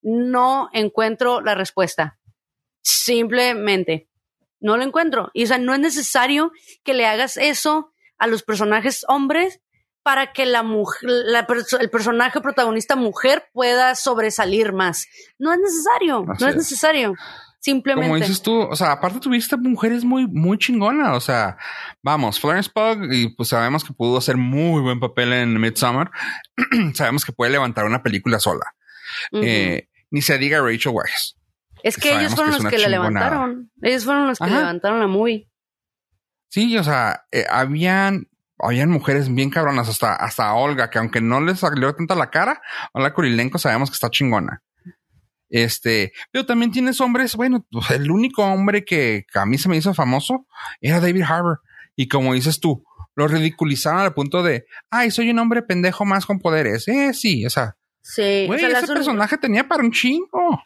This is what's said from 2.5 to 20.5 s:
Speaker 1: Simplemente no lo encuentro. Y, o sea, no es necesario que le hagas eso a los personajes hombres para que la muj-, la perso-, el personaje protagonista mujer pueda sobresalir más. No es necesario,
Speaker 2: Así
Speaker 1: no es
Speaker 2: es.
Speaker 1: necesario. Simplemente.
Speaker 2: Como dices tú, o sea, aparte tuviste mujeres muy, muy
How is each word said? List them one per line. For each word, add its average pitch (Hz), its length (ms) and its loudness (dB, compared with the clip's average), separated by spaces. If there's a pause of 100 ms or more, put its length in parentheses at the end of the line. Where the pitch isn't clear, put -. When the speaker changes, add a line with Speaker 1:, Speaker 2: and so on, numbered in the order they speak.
Speaker 1:
Simplemente 220 1000 0 (520)
no 214 160 2
lo 247 60 0
encuentro. 269 500 0
Y, 233 120 0
o - 20 0
sea, 254 120 2
no 254 140 0
es 277 80 0
necesario 285 720 0 (320)
que 277 80 -2
le 240 140 2
hagas 220 300 0
eso 302 560 0 (260)
a 226 80 2
los 226 160 0
personajes 214 680 0
hombres 302 520 0 (420)
para 269 300 0
que 262 120 -2
la 240 180 2
muj-, 214 400 -2
la 240 440 0
perso-, 240 340 -2
el 240 100 0
personaje 240 500 0
protagonista 247 560 0
mujer 254 560 0
pueda 247 420 2
sobresalir 220 800 0
más. 185 340 -2 (320)
No 311 140 0
es 349 80 2
necesario, 330 680 0
Speaker 2:
Así 104 160 -4
Speaker 1:
no 269 60 4
es - 40 -2
Speaker 2:
es. - 20 0
Speaker 1:
necesario. 285 580 0 (460)
Simplemente. 269 480 0
Speaker 2:
Como 156 120 2
dices 190 220 -2
tú, 226 180 2
o 175 160 -2
sea, 160 160 2
aparte 185 280 -2
tuviste 247 360 0
mujeres 240 480 0
muy, 254 220 2
muy 175 320 0